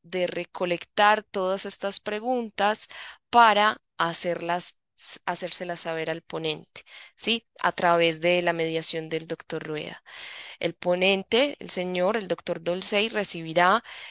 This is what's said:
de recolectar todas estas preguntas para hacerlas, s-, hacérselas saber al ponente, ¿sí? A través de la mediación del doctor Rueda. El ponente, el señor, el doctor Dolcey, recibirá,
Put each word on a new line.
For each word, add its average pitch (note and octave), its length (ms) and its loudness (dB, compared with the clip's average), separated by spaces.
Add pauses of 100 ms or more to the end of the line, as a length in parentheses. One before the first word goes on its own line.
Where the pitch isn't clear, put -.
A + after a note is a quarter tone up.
de F3 240 -2
recolectar F#3 960 0
todas F#3+ 420 -2
estas G3 360 -2
preguntas G#3+ 880 -2 (420)
para G#3+ 500 6 (160)
hacerlas, E3+ 800 0 (160)
s-, - 300 0
hacérselas F3 560 -4
saber D#3+ 300 -4
al E3 120 -6
ponente, D#3 600 -6 (340)
¿sí? A3+ 300 0 (160)
A F3 100 0
través E3+ 480 2
de F3 220 2
la F3 100 2
mediación D#3+ 560 -2
del D#3+ 180 -6
doctor D#3+ 400 -8
Rueda. - 360 -10 (580)
El E3+ 140 -2
ponente, F#3+ 840 0
el F3+ 120 -8
señor, F3+ 480 0
el F#3+ 100 -8
doctor E3 340 -4
Dolcey, F#3+ 460 0
recibirá, F3+ 760 2 (280)